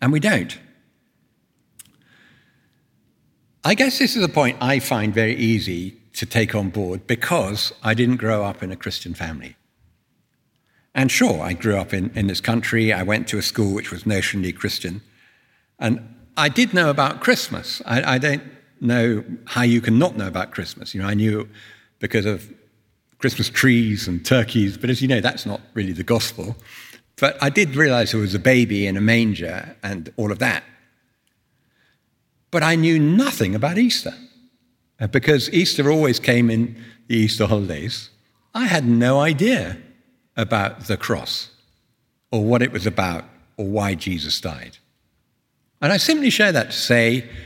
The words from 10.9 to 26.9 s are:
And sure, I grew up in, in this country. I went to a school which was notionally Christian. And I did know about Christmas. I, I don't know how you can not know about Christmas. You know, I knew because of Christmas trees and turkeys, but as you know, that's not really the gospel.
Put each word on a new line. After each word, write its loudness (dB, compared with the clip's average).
And 2
sure, 2
I -4
grew 0
up -4
in, -2
in 0
this -2
country. 0
I -2
went -2
to -4
a -4
school 0
which -6
was -12
notionally -2
Christian. -6
And -2
I 2
did 2
know 4
about 0
Christmas. -2
I, 0
I 2
don't -2
know 0
how -2
you 4
can 2
not 2
know -6
about -6
Christmas. -12
You -6
know, -2
I -2
knew 0
because -2
of -6
Christmas -2
trees 2
and -4
turkeys, 2
but -2
as 0
you 0
know, 2
that's -2
not -8
really -4
the -6
gospel. -4